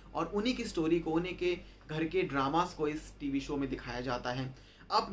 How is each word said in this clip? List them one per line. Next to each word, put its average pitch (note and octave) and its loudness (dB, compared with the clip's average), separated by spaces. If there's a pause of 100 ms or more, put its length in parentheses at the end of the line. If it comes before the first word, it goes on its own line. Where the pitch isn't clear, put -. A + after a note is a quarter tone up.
(160)
और E3 0
उन्हीं G#3 0
की A#3+ -4
story E3 4
को, D#3+ 0
उन्हीं E3+ 0
के F3+ 2 (320)
घर D#3 -2
के F3+ 2
dramas C#3+ 2
को D#3 0
इस D3+ -4
टीवी C#3 0
शो C#3+ -2
में C#3 0
दिखाया B2 -4
जाता B2 -2
है। C3 -2 (380)
अब A3 2